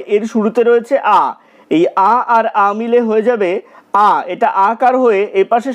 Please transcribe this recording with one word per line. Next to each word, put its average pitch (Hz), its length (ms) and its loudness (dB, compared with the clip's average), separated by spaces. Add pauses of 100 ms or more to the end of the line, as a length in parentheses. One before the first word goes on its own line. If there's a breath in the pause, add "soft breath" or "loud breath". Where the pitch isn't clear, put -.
(160)
এর 208 80 2 (100)
শুরুতে 226 360 0
রয়েছে 233 260 0 (240)
আ। - 20 2 (500 soft breath)
এই 160 120 2 (280)
আ - 20 2 (240)
আর 220 80 0 (200)
আ - 20 2 (120)
মিলে 233 280 0
হয়ে 220 220 0
যাবে 208 220 0 (560 loud breath)
আ। - 20 4 (240)
এটা - 140 -2 (220)
আকার 240 240 0 (100)
হয়ে 208 180 2 (200)
এপাশে 233 340 -2